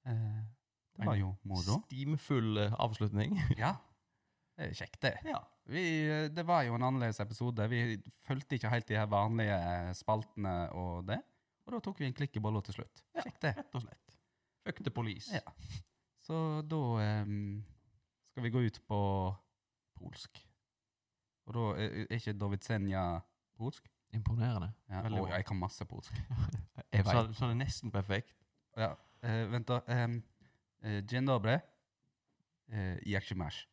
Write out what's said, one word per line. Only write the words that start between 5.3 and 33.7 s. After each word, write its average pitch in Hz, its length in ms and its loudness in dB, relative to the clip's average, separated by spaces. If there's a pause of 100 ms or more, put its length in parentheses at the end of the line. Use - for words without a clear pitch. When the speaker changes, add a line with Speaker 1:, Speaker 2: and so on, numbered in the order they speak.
Speaker 1:
Vi, 175 180 -2 (240)
eh, 151 200 0
det 165 180 -4
var 170 180 6
jo 117 100 2
en 117 80 2
annerledes 127 380 2
episode. 110 480 0
Vi 117 300 0 (280)
fulgte 131 320 -2
ikke 113 120 0
helt 117 160 0
de 107 100 0
her 107 100 4
vanlige, 104 480 4
eh, 87 400 0
spaltene 98 760 0
og 90 340 -4
det. 113 140 -2 (460)
Og 247 60 -8
da 226 80 -2
tok - 200 -8
vi 139 60 -2
en 131 60 -2
klikk 139 240 -4
i 107 40 0
bolla 107 200 2
til 95 140 -10
slutt. - 280 -14 (120)
Speaker 2:
Ja, 330 80 -4
Speaker 1:
Kjekt - 180 -10
det. 143 160 0
Speaker 2:
rett - 180 -12
og 123 80 -4
slett. - 360 -18 (480)
Fuck - 180 -8
the 120 60 -2
police. 113 420 -6
Speaker 1:
Ja. 180 80 -2 (800)
Så 160 480 -2
da, 156 140 0 (180)
ehm, 104 640 0 (680)
skal 127 120 -6
vi 117 80 0
gå 123 160 4
ut - 200 -2
på 98 500 2 (600)
polsk. - 480 -14 (1000)
Og 110 80 -8
da 117 60 0 (200)
er, 107 300 -2
er 117 60 0
ikke 110 220 -2
do 101 100 0
widzenia 95 760 0 (340)
polsk? - 320 -8 (260)
Speaker 3:
Imponerende. 110 540 2 (200)
Speaker 1:
Ja, 95 140 -4
Speaker 2:
Veldig 110 180 0
Speaker 1:
å, 95 60 0
Speaker 2:
bra. 87 100 -2
Speaker 1:
jeg 95 100 0
kan 98 120 -2
masse - 260 -4
polsk. - 280 -12 (420)
Speaker 3:
<laughs> - 380 -8
Jeg 101 120 6
Speaker 2:
Så, 113 220 6
Speaker 3:
vet. 110 100 -6
Speaker 2:
så 127 80 0
er 123 40 2
det 117 80 2 (100)
nesten - 240 -4
perfekt. 98 400 0 (460)
Speaker 1:
Ja, 113 160 0 (300)
eh, 113 280 0
vent 117 160 -2
da. 120 220 2
Ehm, 120 320 2 (600)
eh, 104 200 0
dzień 123 240 0
dobry. 123 340 4 (1080)
Eh, 92 360 -2
jak 98 180 0
się 95 100 -4
masz? 85 380 -4